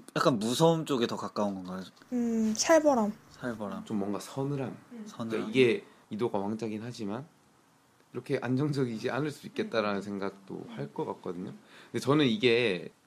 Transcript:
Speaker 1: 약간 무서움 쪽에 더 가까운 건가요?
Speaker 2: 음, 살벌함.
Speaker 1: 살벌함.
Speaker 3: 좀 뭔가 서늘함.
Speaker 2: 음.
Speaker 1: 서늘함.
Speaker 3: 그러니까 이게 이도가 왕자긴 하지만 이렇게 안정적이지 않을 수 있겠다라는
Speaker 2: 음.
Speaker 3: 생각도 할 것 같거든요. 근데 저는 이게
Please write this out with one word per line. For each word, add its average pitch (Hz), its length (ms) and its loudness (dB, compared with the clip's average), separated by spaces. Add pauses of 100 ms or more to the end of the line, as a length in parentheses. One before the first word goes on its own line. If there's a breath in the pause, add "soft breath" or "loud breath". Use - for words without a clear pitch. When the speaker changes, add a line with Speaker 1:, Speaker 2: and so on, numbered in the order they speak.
(160)
Speaker 1:
약간 131 240 2
무서움 151 440 4
쪽에 123 220 2
더 107 100 -4
가까운 101 380 -2
건가요? 92 300 -8 (280)
Speaker 2:
음, 226 440 0
살벌함. 285 560 4 (180)
Speaker 1:
살벌함. 107 540 -6
Speaker 3:
좀 110 160 -2
뭔가 98 180 -2
서늘함. 135 580 -4 (140)
Speaker 2:
음. 233 160 -14
Speaker 1:
서늘함. 113 220 -8
Speaker 3:
그러니까 107 220 -4
이게 117 340 6 (260 soft breath)
이도가 110 280 -2
왕자긴 107 440 -2
하지만 117 420 -6 (880)
이렇게 123 300 -4
안정적이지 127 680 0
않을 143 200 -2
수 - 160 -14
있겠다라는 104 520 -2
Speaker 2:
음. 92 40 -4
Speaker 3:
생각도 95 680 -8
할 139 220 -8
것 - 140 -4
같거든요. 92 480 -8 (360 loud breath)
근데 117 140 -4
저는 143 220 4
이게 113 640 2 (160)